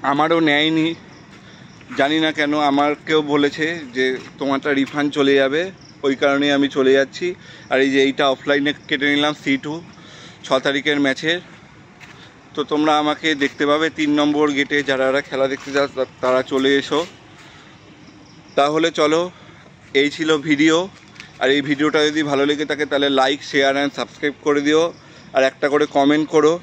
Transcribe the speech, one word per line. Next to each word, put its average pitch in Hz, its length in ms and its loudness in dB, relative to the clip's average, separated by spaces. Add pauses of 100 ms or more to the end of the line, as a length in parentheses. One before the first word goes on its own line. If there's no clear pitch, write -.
(120)
আমারও 160 280 2
নেয়নি, 156 480 2 (1080)
জানি 143 220 2
না 156 120 0
কেন। 151 220 -2 (160)
আমাকেও 147 520 0 (120)
বলেছে 143 320 0 (300)
যে 131 100 0 (340)
তোমারটা 139 340 -2
রিফান্ড 143 440 -2
চলে 139 180 4
যাবে, 139 260 2 (420)
ওই 139 180 0
কারণেই 143 360 2
আমি 139 100 0 (100)
চলে 131 160 4
যাচ্ছি। 135 340 0 (440)
আর 131 80 0
এই 135 140 2
যে 135 140 2
এইটা 139 180 0 (100)
অফলাইনে 143 360 0 (160)
কেটে 143 260 -2
নিলাম 147 200 0 (100)
সি 143 140 0
টু, 147 160 -8 (720)
ছ - 20 -14 (180)
তারিখের 143 400 0
ম্যাচের। 156 340 -2 (1160)
তো 151 80 -4
তোমরা 151 340 0
আমাকে 151 300 -2 (160)
দেখতে 139 220 -2
পাবে 151 240 2
তিন 151 200 -2 (100)
নম্বর 147 260 2 (120)
গেটে, 143 260 -2
যারা 131 240 0
যারা 135 140 0
খেলা 135 260 -2
দেখতে 135 240 -8
যাও 139 240 0
তা-, 127 260 -6
তারা 127 200 2 (100)
চলে 135 200 0 (100)
এসো। 147 180 -2 (1600)
তাহলে 156 360 2
চলো, 156 300 2 (720)
এই 143 160 2
ছিল 156 280 -6
ভিডিও। 156 400 2 (600)
আর 131 100 0
এই 143 120 2
ভিডিওটা 147 460 0
যদি 151 160 -2
ভালো 143 220 0
লেগে 147 200 -2
থাকে 147 200 -4
তাহলে 143 240 0 (100)
like, 135 300 0
share 139 320 2
and 139 180 -4
subscribe 135 440 -8
করে 147 180 2
দিও, 151 220 2 (500)
আর 135 100 4
একটা 135 260 -2
করে 147 160 2
কমেন্ট 147 440 2
করো। 151 340 4